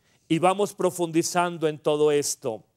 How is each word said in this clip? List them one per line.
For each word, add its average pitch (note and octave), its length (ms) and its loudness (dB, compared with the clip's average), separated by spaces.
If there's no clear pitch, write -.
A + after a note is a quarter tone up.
y D#3+ 120 0
vamos F#3+ 340 2
profundizando E3+ 960 -2
en D3+ 100 -6
todo D3+ 320 2
esto. C3+ 540 -4